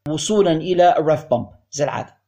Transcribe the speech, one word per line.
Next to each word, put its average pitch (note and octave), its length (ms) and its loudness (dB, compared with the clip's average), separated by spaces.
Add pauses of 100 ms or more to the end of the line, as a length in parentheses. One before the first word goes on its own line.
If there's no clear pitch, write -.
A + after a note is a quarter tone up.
وصولا F#3 420 0
إلى F3 460 2
الريف D#3 280 0
بامب A#2+ 220 -2 (240)
زي D3 120 -4
العادة. A#2+ 320 -6 (120)